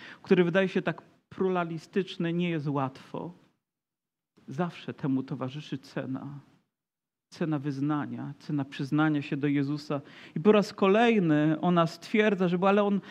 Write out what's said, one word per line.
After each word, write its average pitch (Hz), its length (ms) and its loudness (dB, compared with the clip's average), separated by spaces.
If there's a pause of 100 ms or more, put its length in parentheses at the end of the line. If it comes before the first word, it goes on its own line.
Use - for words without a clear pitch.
(220)
który 180 220 4
wydaje 185 240 2
się 185 140 -2
tak 165 200 -6 (280)
pluralistyczny, 175 1040 -4
nie 175 160 0
jest 156 180 -4
łatwo. 139 680 -6 (1120)
Zawsze 143 460 -8
temu 135 300 -2
towarzyszy 135 540 -8
cena. 135 640 -10 (880)
Cena 156 300 -4
wyznania, 139 800 -4
cena 143 260 -4
przyznania 151 560 0
się 143 160 -6
do 143 100 -2
Jezusa. 143 540 -2 (340)
I - 40 -4
po 208 120 6
raz 208 220 4
kolejny 190 880 4
ona 175 260 4
stwierdza, 208 600 0
że, 180 140 0
ale 196 220 4
on 202 280 0